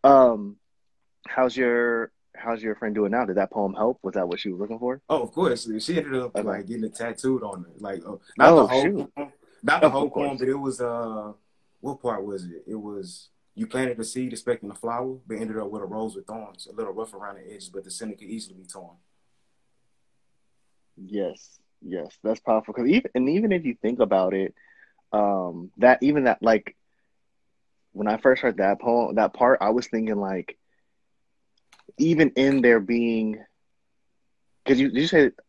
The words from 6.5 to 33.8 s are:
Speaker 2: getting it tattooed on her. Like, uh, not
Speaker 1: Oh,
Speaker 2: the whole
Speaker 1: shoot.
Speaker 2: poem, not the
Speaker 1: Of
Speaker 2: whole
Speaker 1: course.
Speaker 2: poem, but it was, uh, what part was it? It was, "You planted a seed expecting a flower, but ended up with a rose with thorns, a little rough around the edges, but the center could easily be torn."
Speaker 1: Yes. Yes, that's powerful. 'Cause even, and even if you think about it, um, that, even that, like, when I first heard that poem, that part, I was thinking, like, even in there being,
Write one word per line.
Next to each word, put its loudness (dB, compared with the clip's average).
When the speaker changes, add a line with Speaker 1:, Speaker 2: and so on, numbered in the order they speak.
Speaker 2:
getting -8
it -10
tattooed -4
on -12
her. -20
Like, -10
uh, -12
not 10
Speaker 1:
Oh, 10
Speaker 2:
the 6
whole 2
Speaker 1:
shoot. -2
Speaker 2:
poem, -12
not 0
the 8
Speaker 1:
Of 4
Speaker 2:
whole -2
Speaker 1:
course. -4
Speaker 2:
poem, -6
but -2
it 0
was, -6
uh, -6
what -10
part -4
was -8
it? -16
It -10
was, -14
"You -8
planted -6
a -6
seed -8
expecting -6
a -16
flower, -8
but -10
ended -8
up -8
with -10
a -8
rose -8
with -16
thorns, -16
a -20
little -8
rough -10
around -14
the -20
edges, -20
but -12
the -20
center -10
could -18
easily -12
be -20
torn." -20
Speaker 1:
Yes. -8
Yes, -10
that's -2
powerful. 0
'Cause -2
even, 2
and 0
even 2
if 0
you -2
think -4
about 2
it, -2
um, -2
that, 6
even 2
that, 2
like, 2
when -4
I 0
first 4
heard 0
that 2
poem, 0
that 2
part, 6
I 2
was 0
thinking, -2
like, -6
even 4
in 2
there 6
being, -2